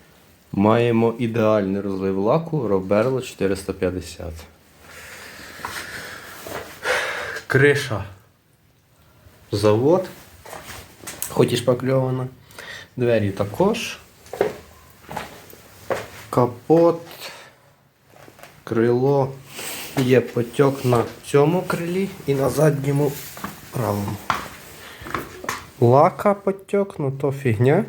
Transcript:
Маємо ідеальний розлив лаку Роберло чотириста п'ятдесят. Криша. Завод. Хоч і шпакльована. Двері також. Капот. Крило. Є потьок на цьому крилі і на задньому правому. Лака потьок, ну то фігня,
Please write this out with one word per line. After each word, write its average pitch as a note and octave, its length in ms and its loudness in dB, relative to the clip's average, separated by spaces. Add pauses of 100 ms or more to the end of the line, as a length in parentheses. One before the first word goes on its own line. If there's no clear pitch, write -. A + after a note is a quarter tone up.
(520)
Маємо A2+ 680 4
ідеальний A2 640 2
розлив F#2+ 380 -2
лаку C3+ 500 0
Роберло G2+ 540 2
чотириста F#2+ 500 -4
п'ятдесят. F2+ 600 -6 (3250)
Криша. C3 580 2 (1500)
Завод. A#2 560 4 (1200)
Хоч B2 240 2
і A#2+ 40 0
шпакльована. C3 680 0 (680)
Двері A#2 340 2
також. - 680 -2 (2250)
Капот. D#3+ 720 4 (1600)
Крило. B2+ 680 2 (640)
Є B2+ 240 6
потьок C3+ 640 0
на A#2+ 200 4 (220)
цьому D#3 360 4
крилі F3+ 460 -2 (180)
і C#3 80 2
на C3+ 160 2
задньому C#3 600 2 (580)
правому. G#2 460 -2 (1600)
Лака D3+ 540 6
потьок, G3 640 -4
ну C#3 120 -2
то C#3 220 -2
фігня, C3+ 560 2